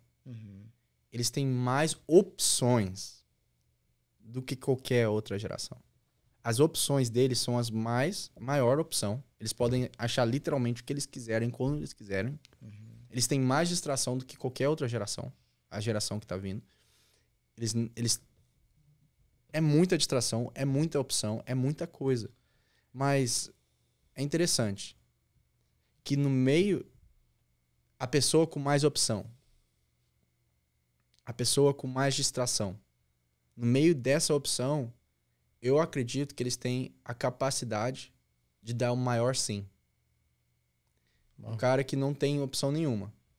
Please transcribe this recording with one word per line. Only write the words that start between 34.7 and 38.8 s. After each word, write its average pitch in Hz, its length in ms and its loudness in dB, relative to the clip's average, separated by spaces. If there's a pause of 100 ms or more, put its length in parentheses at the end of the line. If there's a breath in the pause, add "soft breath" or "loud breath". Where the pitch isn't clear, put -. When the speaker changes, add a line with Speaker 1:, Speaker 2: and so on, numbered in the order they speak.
Speaker 2:
eu 135 180 4
acredito 143 540 -2
que - 80 -8
eles 123 140 -2
têm 127 380 -4 (120)
a 120 80 -10
capacidade 123 1000 -4 (480)
de 117 120 -8
dar 120 180 0